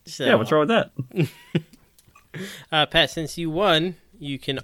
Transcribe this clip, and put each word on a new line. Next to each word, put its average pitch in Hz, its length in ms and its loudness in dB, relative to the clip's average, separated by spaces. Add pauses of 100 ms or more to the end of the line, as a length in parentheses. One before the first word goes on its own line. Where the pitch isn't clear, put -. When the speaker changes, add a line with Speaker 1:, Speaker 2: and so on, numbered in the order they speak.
Speaker 1:
So. - 180 -8
Speaker 2:
Yeah, 123 120 4
what's 113 160 2
wrong 151 160 4
with 226 220 0 (240)
that? 165 140 0 (360)
Speaker 1:
<laughs> - 60 -20 (1000)
Uh, 151 140 2
Pat, 160 260 2
since 160 280 -8
you 170 120 -4
won, 170 440 2 (240)
you 139 200 -8
can 135 260 -6